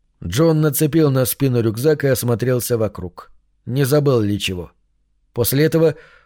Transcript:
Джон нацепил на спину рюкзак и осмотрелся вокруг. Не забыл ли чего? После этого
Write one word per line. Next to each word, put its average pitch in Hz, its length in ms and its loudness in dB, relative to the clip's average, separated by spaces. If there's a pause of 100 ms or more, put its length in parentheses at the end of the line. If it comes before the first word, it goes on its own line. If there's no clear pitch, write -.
(220)
Джон 151 380 2
нацепил 151 500 2
на 131 140 2
спину 123 380 0
рюкзак 123 420 0
и 143 40 2
осмотрелся 120 680 -2
вокруг. 98 560 -6 (320)
Не 131 200 -2
забыл 139 360 2
ли 104 180 -2
чего? 87 340 -8 (600)
После 135 320 0
этого 160 300 2 (320)